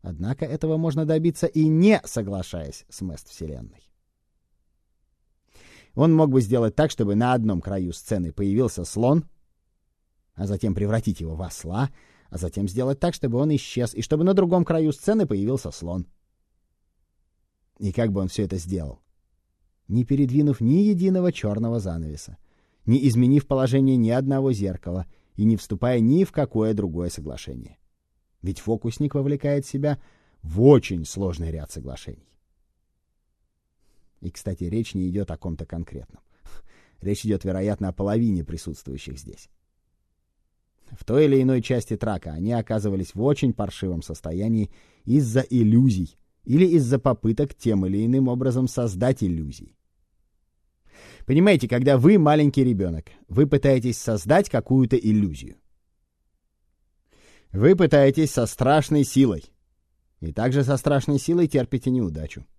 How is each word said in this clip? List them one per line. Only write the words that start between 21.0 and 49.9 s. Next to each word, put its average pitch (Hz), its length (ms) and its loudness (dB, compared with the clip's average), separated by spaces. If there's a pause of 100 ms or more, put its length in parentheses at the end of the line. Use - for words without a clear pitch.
чёрного 113 480 -4
занавеса, 82 600 -8 (480)
не 127 200 4
изменив 127 400 4
положение 131 500 2
ни 113 140 2
одного 135 420 0
зеркала 92 540 -4 (300)
и 104 80 0
не 110 120 4
вступая 120 440 -2
ни 139 240 4
в - 80 -6
какое 110 420 0
другое 87 360 -4
соглашение. 64 680 -14 (600)
Ведь 90 180 -8
фокусник 117 560 -4
вовлекает 143 520 -2
себя 143 340 -4 (420)
в 82 200 -2
очень 117 420 4
сложный 85 480 -6
ряд 73 180 -12
соглашений. - 580 -16 (1900)
И, 87 100 -10
кстати, - 340 -8
речь 110 300 -6
не 92 140 -4
идёт 95 220 -4
о 82 60 -8
ком-то 82 280 -10
конкретном. - 580 -14 (800)
Речь 101 240 -4
идёт, 101 200 -2
вероятно, 95 440 -2
о 92 40 -6
половине 101 520 0
присутствующих 73 760 -12
здесь. - 300 -20 (1400)
В - 140 -18
той 151 220 4
или 135 140 4
иной 127 220 2
части 117 340 -4
трака 98 360 -6
они 90 200 -4
оказывались 107 600 -4
в 101 80 -4
очень 135 300 0
паршивом 92 500 -6
состоянии 98 680 -4 (320)
из-за 123 360 2
иллюзий 117 760 2 (280)
или 147 220 4
из-за 139 320 2
попыток 120 560 0
тем 101 320 0
или 98 180 -2
иным 127 240 2
образом 127 380 0
создать 120 560 -2
иллюзии. 80 540 -6 (1500)